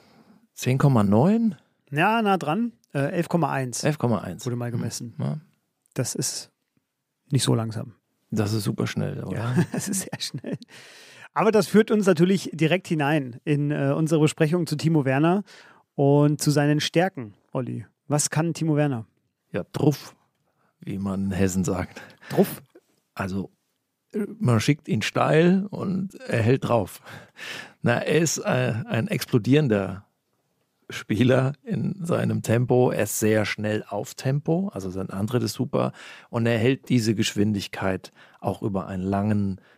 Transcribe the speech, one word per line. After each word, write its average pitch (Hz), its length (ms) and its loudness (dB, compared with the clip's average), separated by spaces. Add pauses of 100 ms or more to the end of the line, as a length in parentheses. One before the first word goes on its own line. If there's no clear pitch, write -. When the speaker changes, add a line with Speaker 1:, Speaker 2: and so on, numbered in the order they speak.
(540)
Speaker 1:
zehn 127 240 -2
Komma 131 260 4
neun? 180 520 4 (340)
Speaker 2:
Ja, 196 320 2
nah 196 160 2
dran. 180 360 -2 (200)
Äh, 143 200 -2
elf 170 160 -2
Komma 156 200 2
eins. 131 340 -4
Speaker 1:
Elf 151 140 0
Komma 117 220 0
eins. - 260 -10
Speaker 2:
Wurde 120 120 -4
mal 120 140 -6
Speaker 1:
Hm. 117 60 -4
Speaker 2:
gemessen. 117 420 -6
Speaker 1:
Ja. 147 180 -4 (560)
Speaker 2:
Das - 220 -4
ist - 360 -8 (800)
nicht 131 120 2
so 127 120 2
langsam. 110 380 -6 (360)
Speaker 1:
Das 107 220 0
ist 107 140 -2
super 117 220 -2
schnell, 101 360 -6
oder? - 140 -8
Speaker 2:
Ja, 120 180 -4
<laughs> - 160 0
das - 160 -6
ist 190 140 -4
sehr - 180 -12
schnell. - 380 -8 (760)
Aber 196 200 2
das 202 140 2
führt 220 240 4
uns 208 160 2
natürlich 180 440 4
direkt 160 360 0
hinein 143 580 0
in, 147 260 0
äh, 143 240 0
unsere 160 240 2
Besprechung 156 480 2
zu 151 80 -4
Timo 151 300 2
Werner 160 380 2 (520)
und 147 460 4
zu 151 100 2
seinen 147 300 2
Stärken, 151 540 -2 (180)
Olli. 120 320 -6 (220)
Was 147 220 0
kann 160 240 -2
Timo 156 220 -2
Werner? 143 300 0 (480)
Speaker 1:
Ja, 90 180 -4
drauf, - 420 0 (680)
wie 98 160 -8
man 98 300 -2
in 98 40 -2
Hessen 92 320 2
sagt. 90 380 -4 (280)
Speaker 2:
Drauf? - 320 2 (520)
Speaker 1:
Also, 95 380 -6 (640)
äh, 214 120 -4 (140)
man 120 220 2
schickt - 260 -2
ihn 110 140 0
steil 165 680 2
und 190 460 -6
er 123 260 -2
hält 120 260 2
drauf. 110 340 -2 (800)
Na, 120 180 2
er - 220 2
ist, - 160 0
äh, 127 360 -2 (120)
ein 113 220 -2
explodierender 107 960 0 (840)
Spieler 127 640 2 (100)
in - 400 -4
seinem 113 380 0
Tempo. 123 500 4
Er - 120 0
ist - 160 -4
sehr 107 260 2
schnell 107 420 -4
auf - 280 -8
Tempo, 160 540 -2
also 95 200 -8
sein 92 200 -6
Antritt 107 340 -2
ist 104 100 -4
super. 127 380 -2 (380)
Und 117 160 -2
er 117 120 2
hält 127 320 0
diese 117 240 2
Geschwindigkeit 98 960 -2 (280)
auch - 220 -6
über 95 260 -4
einen 95 160 -6
langen 101 580 0 (160)